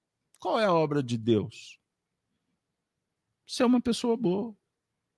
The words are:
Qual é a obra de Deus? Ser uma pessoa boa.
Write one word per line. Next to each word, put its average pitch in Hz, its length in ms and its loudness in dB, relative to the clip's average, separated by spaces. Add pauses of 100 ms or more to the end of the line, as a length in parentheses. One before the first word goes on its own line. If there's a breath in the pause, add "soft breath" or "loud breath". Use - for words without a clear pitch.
(380)
Qual 330 220 -2
é 220 60 2
a 190 80 2
obra 151 280 2
de 120 160 -4
Deus? 110 640 -2 (1700)
Ser - 160 -4
uma 247 180 4
pessoa 233 340 -2
boa. 208 400 -4 (640)